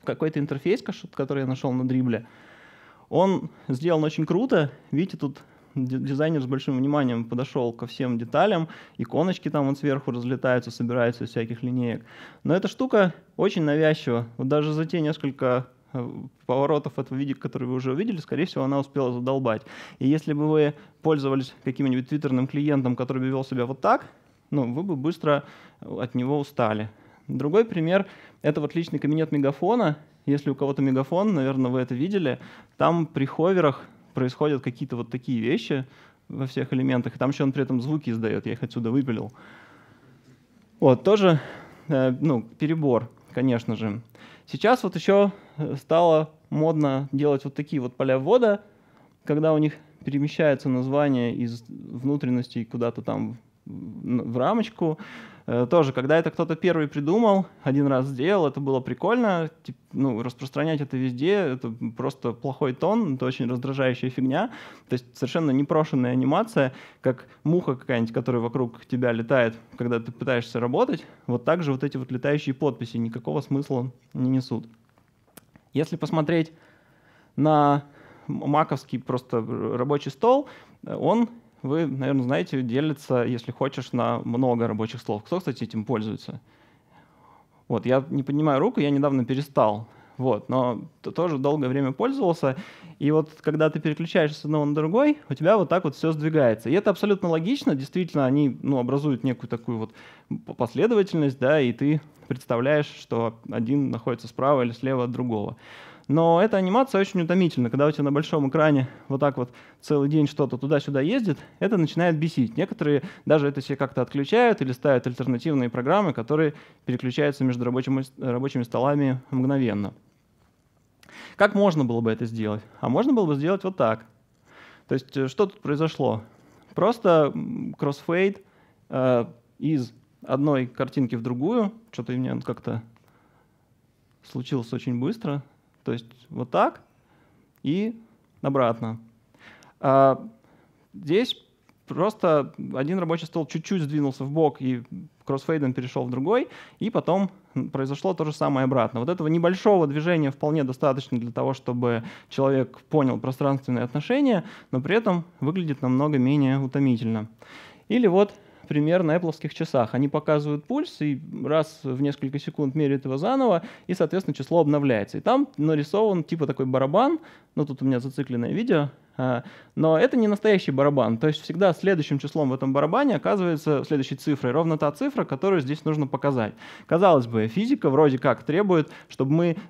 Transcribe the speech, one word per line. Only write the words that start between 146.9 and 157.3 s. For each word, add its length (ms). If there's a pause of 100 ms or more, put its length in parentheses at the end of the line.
произошло 400
то 100
же 80
самое 320
обратно. 380
Вот 80
этого 180
небольшого 580
движения 460
вполне 320
достаточно 560
для 120
того, 220
чтобы 500 (260)
человек 500 (100)
понял 300
пространственные 640
отношения, 600 (260)
но 80
при 160
этом 300 (160)
выглядит 400
намного 360
менее 420
утомительно. 680 (600)